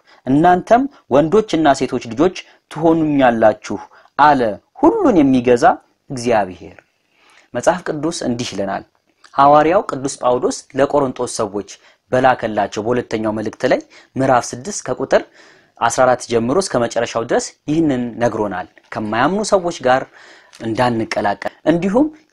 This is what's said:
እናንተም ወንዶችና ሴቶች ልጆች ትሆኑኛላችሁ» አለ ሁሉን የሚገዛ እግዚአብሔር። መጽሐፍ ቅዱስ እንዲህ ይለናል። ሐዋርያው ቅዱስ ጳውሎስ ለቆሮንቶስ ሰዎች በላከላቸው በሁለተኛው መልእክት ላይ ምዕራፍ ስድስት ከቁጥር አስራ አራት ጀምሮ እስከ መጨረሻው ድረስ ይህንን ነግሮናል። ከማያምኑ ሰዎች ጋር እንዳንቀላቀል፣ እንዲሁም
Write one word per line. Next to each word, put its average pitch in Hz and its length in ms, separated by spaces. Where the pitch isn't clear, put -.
እናንተም 180 640
ወንዶችና 156 640
ሴቶች 123 320
ልጆች 135 380
ትሆኑኛላችሁ» 135 1080
አለ 131 380
ሁሉን 330 400
የሚገዛ 131 480
እግዚአብሔር። 110 640
መጽሐፍ 165 280
ቅዱስ 156 380
እንዲህ 123 280
ይለናል። 98 360
ሐዋርያው 151 500
ቅዱስ 135 320
ጳውሎስ 127 560
ለቆሮንቶስ 131 640
ሰዎች 101 440
በላከላቸው 113 720
በሁለተኛው 113 500
መልእክት 110 320
ላይ 175 160
ምዕራፍ 131 280
ስድስት 127 380
ከቁጥር 131 420
አስራ 113 200
አራት 127 260
ጀምሮ 117 320
እስከ 190 200
መጨረሻው 117 460
ድረስ 185 280
ይህንን 135 520
ነግሮናል። 107 500
ከማያምኑ 123 540
ሰዎች 175 380
ጋር 127 240
እንዳንቀላቀል፣ 110 920
እንዲሁም 214 480